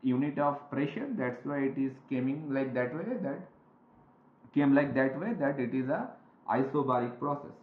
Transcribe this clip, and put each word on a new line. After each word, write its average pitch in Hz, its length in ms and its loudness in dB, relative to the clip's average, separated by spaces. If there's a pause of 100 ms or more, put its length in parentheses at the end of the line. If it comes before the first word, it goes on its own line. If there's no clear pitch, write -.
unit 135 360 0
of 143 320 0
pressure, 151 460 -2
that's 123 280 -4
why 143 140 -2
it 135 200 0
is 135 140 0 (160)
coming 139 440 -2
like 135 220 0
that 127 200 0
way, 208 280 -4
that 139 180 -4 (1120)
came 143 200 6
like 143 200 4
that 135 260 2
way, 220 140 -2
that 139 260 0
it 120 140 -2
is 131 140 0
a 175 200 0 (420)
isobaric 127 680 0
process. 143 340 -4 (100)